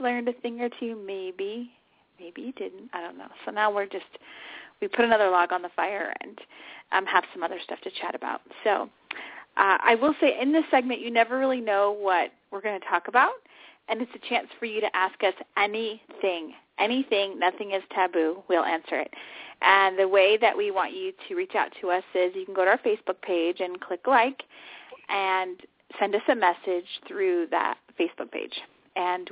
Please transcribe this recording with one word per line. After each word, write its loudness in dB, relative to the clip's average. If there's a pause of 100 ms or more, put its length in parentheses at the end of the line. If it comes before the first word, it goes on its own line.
learned -2
a -2
thing -8
or -2 (100)
two, -6 (100)
maybe. -8 (480)
Maybe -18
you -10
didn't. -12
I -8
don't -14
know. -18 (160)
So -8
now 2
we're -2
just, -12 (720)
we -2
put 4
another 6
log 4
on -2
the -10
fire -4
and, -16 (540)
um, 4
have 4
some -10
other -6
stuff -12
to -8 (100)
chat -6
about. -6 (240)
So, 0 (720)
uh, 6
I 8
will 2
say 4
in 2
this 4
segment, 2
you -8
never 4
really 0
know 2
what 0 (200)
we're -8
gonna -4
talk -2
about, 4 (560)
and -4
it's -8
a -14
chance -2 (120)
for -6
you -4
to -2
ask 0
us 2 (220)
anything. -2 (240)
Anything, 0
nothing -2
is -2
taboo. 0
We'll 2
answer -4
it. -8 (500)
And 6
the 6
way 6
that 4
we -2
want -2
you -8 (140)
to -10
reach -6
out -2
to -4
us 0 (100)
is 0
you -8
can -12
go 2
to 4
our 4
Facebook -4
page -2
and -6
click -8
like 2 (640)
and -2 (400)
send 0
us 2
a 4
message 0 (220)
through 0
that -2 (200)
Facebook -4
page, -10 (340)
and -2